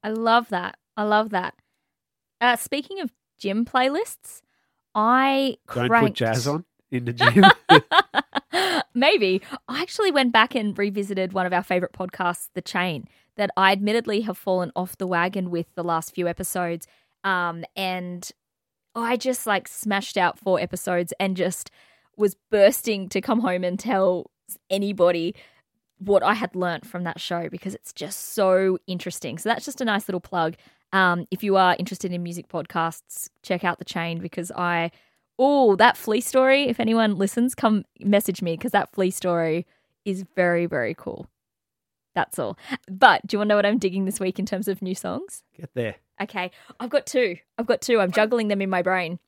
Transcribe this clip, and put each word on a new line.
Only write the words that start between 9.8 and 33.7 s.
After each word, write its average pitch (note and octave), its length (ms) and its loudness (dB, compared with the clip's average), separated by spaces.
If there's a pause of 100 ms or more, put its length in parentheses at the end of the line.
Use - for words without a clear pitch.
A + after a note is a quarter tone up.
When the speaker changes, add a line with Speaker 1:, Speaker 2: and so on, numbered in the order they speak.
Speaker 1:
actually F#4+ 320 -2
went C4 200 2
back A3+ 220 4
and G#3 220 -2
revisited G3 560 -2
one F#3 140 -2
of F3+ 60 -2
our F3+ 100 0
favourite F3+ 300 -2
podcasts, F3+ 640 -6
The F3+ 80 -8
Chain, F3+ 460 -4 (280)
that G3+ 200 -2
I F#3+ 160 6
admittedly G#3 500 -2
have G#3 140 -6
fallen F#3 400 -2
off F3+ 220 -8
the F#3+ 80 -6
wagon F3+ 440 -2
with E3+ 240 -6
the F3 100 -8
last E3 300 -4
few F3 140 -4
episodes. E3+ 580 -6 (380)
Um, F3 400 -2 (120)
and F3+ 540 -6 (640)
I A#3 220 -2
just, B3+ 300 -2
like, G3+ 220 0
smashed - 480 -4
out F3+ 220 0
four F#3 220 0
episodes F3+ 580 -4
and F#3+ 180 -2
just F3+ 340 -4 (460)
was G#3 200 2 (140)
bursting G3+ 600 4
to F#3+ 100 -2
come A#3+ 200 0
home F3+ 240 -2
and F3+ 140 -2
tell F#3+ 520 0 (380)
anybody F#3 680 0 (640)
what G3 240 2
I F#3+ 120 4
had G#3+ 200 -6
learnt F3+ 320 -4
from F3+ 180 -10
that E3+ 160 -8
show E3+ 280 -6
because F#3 260 -10
it's - 180 -18
just - 420 -10
so F#3+ 520 2
interesting. E3+ 520 -8
So G#3 100 -6
that's A#3 160 -2
just - 160 -10
a C4 40 -4
nice G#3 240 -2
little F#3 120 -4
plug. E3+ 360 -2 (360)
Um, F3+ 380 2
if F#3+ 120 -6
you G3 140 2
are F#3 220 6
interested F#3 340 -6
in F3 100 -6
music F3 260 -10
podcasts, - 840 -6 (120)
check F3+ 220 -4
out F3 140 0